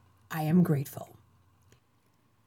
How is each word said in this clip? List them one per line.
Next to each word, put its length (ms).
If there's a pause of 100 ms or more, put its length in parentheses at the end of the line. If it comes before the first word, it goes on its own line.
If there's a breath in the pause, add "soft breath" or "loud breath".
(300)
I 120
am 220
grateful. 520 (1300)